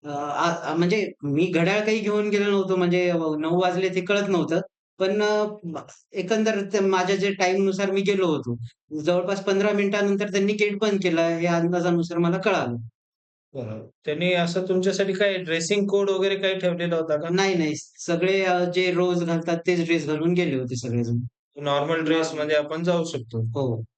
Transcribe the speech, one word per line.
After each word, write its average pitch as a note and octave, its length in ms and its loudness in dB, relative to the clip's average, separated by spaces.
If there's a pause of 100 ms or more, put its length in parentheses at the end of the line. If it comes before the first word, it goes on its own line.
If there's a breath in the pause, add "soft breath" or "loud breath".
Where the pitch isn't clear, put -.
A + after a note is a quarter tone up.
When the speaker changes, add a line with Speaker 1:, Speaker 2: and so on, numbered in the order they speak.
Speaker 1:
अ, D3 60 -12
आ, D3 400 -2 (120)
आ, D#3 120 -4
म्हणजे F3+ 300 2 (200)
मी D3 280 2
घड्याळ F#3 320 2
काही A3 160 2
घेऊन G#3 300 0
गेलो G3+ 200 2
नव्हतो, F#3+ 260 2
म्हणजे F3+ 340 2
अ, E3+ 60 0 (220)
नऊ E3 220 0
वाजले F#3 340 2
ते F#3 100 0
कळत G3+ 240 0
नव्हतं. E3+ 320 2 (400)
पण G#3 220 2
अ, G#3 60 2 (360)
म-, D#3+ 140 -8 (360)
एकंदर G#3+ 460 0 (120)
ते G#3 100 2
माझ्या F#3+ 340 2
जे G3 180 0
टाइमनुसार F#3+ 560 0
मी F#3+ 120 0
गेलो G3 240 2
होतो, B2 300 -2 (440 loud breath)
जवळपास F3+ 440 0
पंधरा G3+ 280 2
मिनिटानंतर G3+ 600 0
त्यांनी G3+ 220 2
गेट G#3 260 -2
बंद G3+ 220 0
केला, E3 280 2
हे E3 180 -2
अंदाजानुसार E3+ 720 0
मला E3+ 200 2
कळालं. D3+ 360 0 (760)
Speaker 2:
बरं. A2 320 -10 (180)
त्यांनी E3 300 0
असं F3 340 0
तुमच्यासाठी F#3+ 460 2
काही G3 300 2
ड्रेसिंग E3+ 440 0
कोड G3 220 2
वगैरे F#3+ 260 2
काही F#3+ 240 0
ठेवलेला E3+ 360 0
होता D#3+ 220 0
का? E3 120 -4
Speaker 1:
नाही, F#3+ 240 2
नाही. D#3 200 0 (240)
सगळे F#3 460 0
अ, F3+ 140 2 (160)
जे F#3 180 2
रोज F3 320 2
घालतात E3+ 420 -2
तेच F3 180 2
ड्रेस D#3+ 220 0
घालून D#3 280 0
गेले E3 220 0
होते B2 220 -4
सगळेजण. A#2 400 -2 (420)
Speaker 2:
नॉर्मल D3 440 0
ड्रेस D#3+ 220 2
Speaker 1:
नॉर्मल. D#3 160 -6
Speaker 2:
मध्ये D3+ 140 0
आपण D3+ 280 -2
जाऊ F3 220 2
शकतो. A#2 360 -6 (120)
Speaker 1:
हो. B2 280 -2 (160)